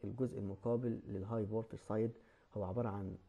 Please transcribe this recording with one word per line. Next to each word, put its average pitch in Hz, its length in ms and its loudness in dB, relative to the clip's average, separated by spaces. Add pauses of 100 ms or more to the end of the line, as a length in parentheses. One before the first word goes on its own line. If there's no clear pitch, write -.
الجزء 117 360 0
المقابل 117 680 0
للهاي 104 380 0
فولتج 110 320 -2
سايد 110 340 2 (460)
هو 104 60 0
عبارة 107 260 0
عن 98 260 -2 (140)